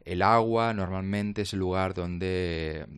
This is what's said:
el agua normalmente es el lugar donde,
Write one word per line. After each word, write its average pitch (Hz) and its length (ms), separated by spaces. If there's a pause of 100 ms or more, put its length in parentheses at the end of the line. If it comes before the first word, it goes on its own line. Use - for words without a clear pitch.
el 90 180
agua 113 520
normalmente 98 680
es 98 100
el 98 80
lugar 92 340
donde, 87 920 (120)